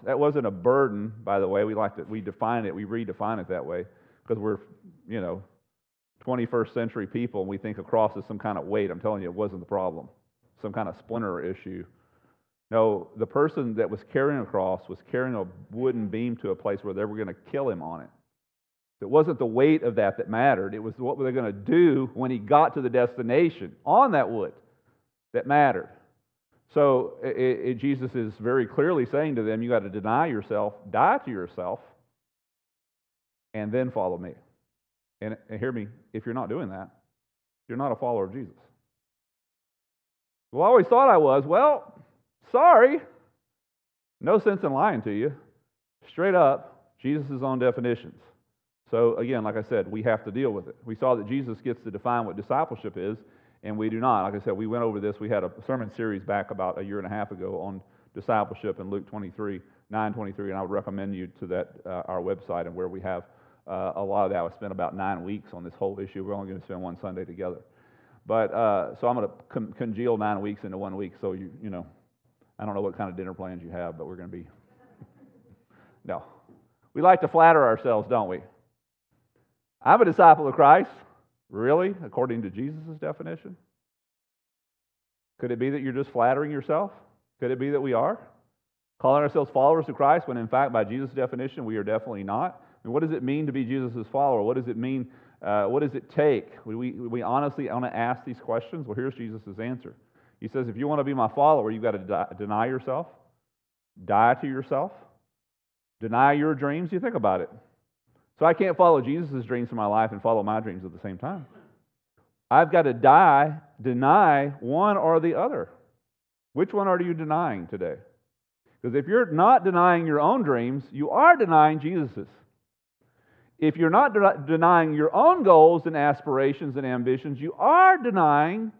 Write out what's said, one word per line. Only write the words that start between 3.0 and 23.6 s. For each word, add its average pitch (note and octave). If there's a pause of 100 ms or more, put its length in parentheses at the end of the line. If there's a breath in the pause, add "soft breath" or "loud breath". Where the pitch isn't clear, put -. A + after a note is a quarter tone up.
it F2
that E2
way, F2 (400 soft breath)
'cause A2+
we're, G#2 (480)
you A2
know, F2+ (800)
twenty-first A#2+
century A2+
people, A#2
and F#2+
we G2+
think G#2
a F#2+
cross A2
is G2
some G#2
kind G#2
of D2
weight. G2+
I'm F2
telling G#2+
you, F2
it F2
wasn't G2
the E2+
problem. F2 (540)
Some G#2
kind G#2
of D#2
splinter G#2
issue. F#2 (880)
No, A2
the G#2+
person C#3+
that G#2+
was G2+
carrying C#3
a G#2+
cross F#2
was - (100)
carrying B2+
a F#2+ (300)
wooden A#2+
beam A#2
to G2+
a F#2
place G2+
where G2+
they G2+
were G#2+
gonna G2 (180)
kill C#3
him F2
on E2
it. - (920)
It G2+
wasn't D3+
the B2
weight C#3
of A#2
that G2
that -
mattered. A2
It A2
was G#2+
what B2+
were C3+
they B2+
gonna A#2+
do C3
when B2+
he A#2+
got D3
to D3
the B2
destination B2 (100)